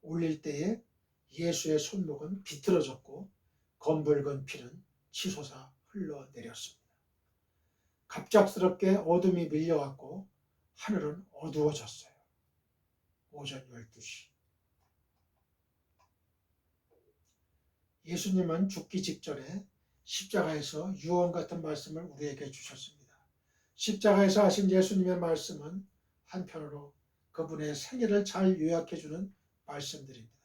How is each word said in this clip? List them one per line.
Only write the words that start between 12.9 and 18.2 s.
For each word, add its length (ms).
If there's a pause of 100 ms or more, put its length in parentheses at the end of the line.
오전 380
열두 320
시. 260 (3750)
예수님은 640